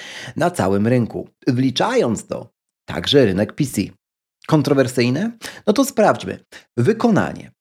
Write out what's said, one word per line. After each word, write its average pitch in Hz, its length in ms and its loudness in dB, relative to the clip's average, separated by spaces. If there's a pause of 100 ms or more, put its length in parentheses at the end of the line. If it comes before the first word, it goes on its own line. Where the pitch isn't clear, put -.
(360)
na 170 140 0
całym 101 360 0
rynku, 117 420 0 (180)
wliczając 151 800 0
to - 260 -12 (360)
także 127 360 2
rynek 98 280 0
P 151 120 -2
C. 107 180 -4 (640)
Kontrowersyjne? 139 840 0 (340)
No 208 60 2
to 269 120 2
sprawdźmy. 123 540 0 (380)
Wykonanie. 160 720 0 (100)